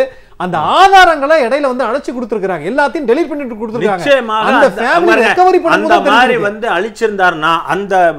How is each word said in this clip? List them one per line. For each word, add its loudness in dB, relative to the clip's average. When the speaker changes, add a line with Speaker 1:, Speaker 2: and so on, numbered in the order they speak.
Speaker 1:
அந்த -4
ஆதாரங்களை 4
இடையில -2
வந்து -4
அடைச்சு -4
கொடுத்துருக்காங்க, -6
எல்லாத்தையும் -2
டெலீட் 0
பண்ணிட்டு -8
கொடுத்துருக்காங்க. -4
Speaker 2:
நிச்சயமாக 0
Speaker 1:
அந்த 2
Speaker 2:
அந்த -2
Speaker 1:
ஃபேமிலி 0
Speaker 2:
பாருங்க, 2
Speaker 1:
ரெக்கவரி 4
Speaker 2:
அந்த 0
Speaker 1:
பண்ணும்போது 2
Speaker 2:
மாதிரி 4
Speaker 1:
தெரிஞ்சிருக்கு. -2
Speaker 2:
வந்து -6
அழிச்சிருந்தாருன்னா -2
அந்த 0